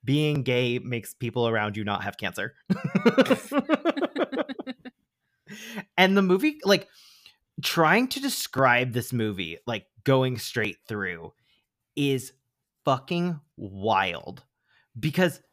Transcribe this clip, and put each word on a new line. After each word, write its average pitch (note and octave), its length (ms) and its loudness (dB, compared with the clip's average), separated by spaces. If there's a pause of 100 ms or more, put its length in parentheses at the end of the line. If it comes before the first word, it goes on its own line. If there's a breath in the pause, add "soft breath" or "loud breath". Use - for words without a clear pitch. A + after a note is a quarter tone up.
being D3 400 2
gay B2 360 2
makes A#2+ 340 -8
people A#2 340 -2
around G#2+ 300 0
you G#2+ 60 -4
not G2+ 200 -2
have G2+ 140 -6
cancer. G2 420 -8
<laughs> - 60 -20 (3250 loud breath)
And F#3+ 180 6
the G3+ 60 6
movie, G3 420 2
like, G3 240 2 (760 soft breath)
trying E3+ 460 4
to C4+ 120 -8
describe B2+ 720 2
this A#2+ 180 -2
movie, G2 540 -2
like, A2+ 200 -6 (180)
going C3 340 2
straight G#2+ 400 -4 (100)
through F2+ 460 -6 (640)
is C3+ 380 0 (520)
fucking E3+ 540 0 (180)
wild F#2+ 840 -2 (540)
because D#3+ 440 0 (120)